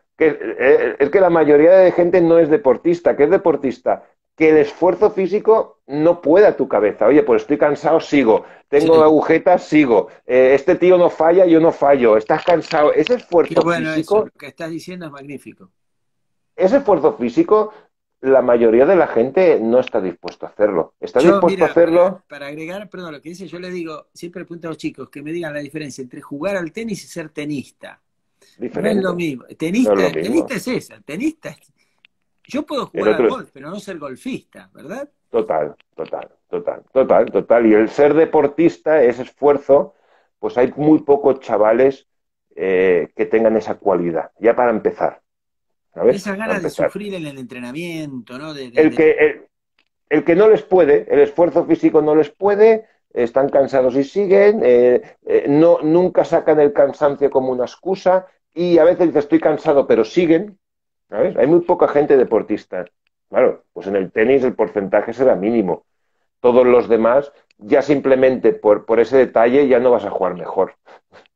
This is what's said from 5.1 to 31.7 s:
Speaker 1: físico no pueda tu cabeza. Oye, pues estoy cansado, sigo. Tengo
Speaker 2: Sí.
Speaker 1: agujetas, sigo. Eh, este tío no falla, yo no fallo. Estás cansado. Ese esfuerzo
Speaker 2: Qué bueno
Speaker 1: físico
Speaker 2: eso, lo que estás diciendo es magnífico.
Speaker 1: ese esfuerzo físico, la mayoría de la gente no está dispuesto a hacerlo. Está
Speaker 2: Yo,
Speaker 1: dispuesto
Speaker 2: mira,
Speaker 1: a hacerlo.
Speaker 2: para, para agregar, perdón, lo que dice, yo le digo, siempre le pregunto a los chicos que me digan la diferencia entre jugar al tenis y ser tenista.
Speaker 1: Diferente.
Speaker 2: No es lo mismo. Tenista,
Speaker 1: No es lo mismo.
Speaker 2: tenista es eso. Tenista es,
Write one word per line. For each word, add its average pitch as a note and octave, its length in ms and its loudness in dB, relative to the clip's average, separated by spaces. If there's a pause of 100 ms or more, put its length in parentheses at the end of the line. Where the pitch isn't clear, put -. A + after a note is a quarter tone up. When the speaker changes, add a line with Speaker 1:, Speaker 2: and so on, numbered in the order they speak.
Speaker 1:
físico G3 760 -2
no D#3 340 0
pueda F3 340 4
tu C3 120 -4
cabeza. G#2 380 0
Oye, C#3+ 160 4
pues A#2+ 200 2
estoy C#3+ 160 -4
cansado, D3+ 420 0
sigo. A2+ 460 0 (240)
Tengo D#3+ 260 2
Speaker 2:
Sí. D#3+ 60 6
Speaker 1:
agujetas, D#3 640 2
sigo. C3 420 2 (180)
Eh, B2+ 300 4
este D3+ 200 0
tío F3+ 220 4
no E3+ 120 2
falla, F3 360 2
yo D#3+ 140 4
no D#3+ 120 4
fallo. B2+ 440 2
Estás D#3 280 -2
cansado. D#3 500 0
Ese D#3 220 0
esfuerzo E3 380 -2
Speaker 2:
Qué E3+ 60 0
bueno E3 340 -2
Speaker 1:
físico D#3+ 220 -4
Speaker 2:
eso, G#3+ 100 0
lo - 60 -20
que - 160 -20
estás D#3+ 240 -14
diciendo F3 340 -16
es D3 60 -16
magnífico. C#3 580 -20 (840)
Speaker 1:
ese F#3+ 220 0
esfuerzo E3 400 0
físico, B2 560 0 (480)
la C3 200 2
mayoría A#2+ 440 4
de F#3+ 100 2
la D#3+ 120 2
gente C3+ 520 0
no A2+ 200 0
está A#2+ 200 -4
dispuesto F2 460 -10
a - 40 -18
hacerlo. G2+ 500 -4
Está G#2 200 -4
Speaker 2:
Yo, E3+ 120 4
Speaker 1:
dispuesto F#3+ 240 0
Speaker 2:
mira, E3+ 100 0
Speaker 1:
a D3 40 -2
hacerlo. E3+ 320 2
Speaker 2:
para, F#3 260 -2
para C#3+ 200 -18
agregar, E3 420 -14
perdón, F3 240 -14
lo C#3 80 -18
que D#3 80 -18
dice, F3 180 -18
yo E3 120 -16
le F3+ 100 -14
digo, E3 440 -12
siempre F3 280 -16
le E3+ 40 -16
pregunto E3+ 220 -16
a D#3+ 40 -10
los D3+ 60 -12
chicos C#3 320 -14
que C#3 120 -20
me D3+ 100 -14
digan E3 220 -10
la D3 60 -10
diferencia D3 420 -14
entre C#3+ 200 -18
jugar E3 340 -8
al E3+ 160 -8
tenis A3 320 -12
y - 40 -20
ser D#3+ 220 -16
tenista. C#3+ 720 -14 (580)
Speaker 1:
Diferente. G3 380 -6
Speaker 2:
No G3+ 40 0
es F#3+ 60 -4
lo F3+ 100 -4
mismo. D3+ 300 -8 (120)
Tenista, D#3+ 360 0
Speaker 1:
No G2 80 2
es F2 140 0
lo D#2 40 -4
mismo. F#2+ 120 -4
Speaker 2:
tenista C#4 240 -4
es F#3+ 120 -8
eso. G3+ 360 -8
Tenista A#3 460 -8
es, - 240 -20 (680)